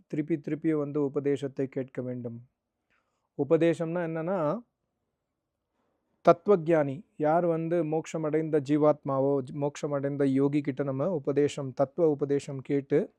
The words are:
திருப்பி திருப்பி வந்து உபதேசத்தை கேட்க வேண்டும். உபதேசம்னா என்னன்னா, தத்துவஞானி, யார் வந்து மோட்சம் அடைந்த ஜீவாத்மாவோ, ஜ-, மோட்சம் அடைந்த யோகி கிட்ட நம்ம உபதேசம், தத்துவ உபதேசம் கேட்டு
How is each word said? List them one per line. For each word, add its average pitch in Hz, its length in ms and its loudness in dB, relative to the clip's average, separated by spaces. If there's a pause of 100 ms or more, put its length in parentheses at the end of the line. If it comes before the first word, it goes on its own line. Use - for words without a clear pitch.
திருப்பி 156 340 -4
திருப்பி 156 340 -2
வந்து 147 300 0
உபதேசத்தை 139 600 -2
கேட்க 131 360 -6
வேண்டும். 120 440 -8 (960)
உபதேசம்னா 165 640 2
என்னன்னா, 165 560 -2 (1700)
தத்துவஞானி, 165 760 2 (120)
யார் 160 300 2
வந்து 165 380 0
மோட்சம் 156 380 -4
அடைந்த 156 380 0
ஜீவாத்மாவோ, 143 800 2
ஜ-, 131 120 -10
மோட்சம் 147 400 -6
அடைந்த 139 340 -2
யோகி 139 340 2
கிட்ட 143 220 -4
நம்ம 139 280 -2
உபதேசம், 143 600 -2
தத்துவ 143 360 0
உபதேசம் 139 520 -2
கேட்டு 143 580 0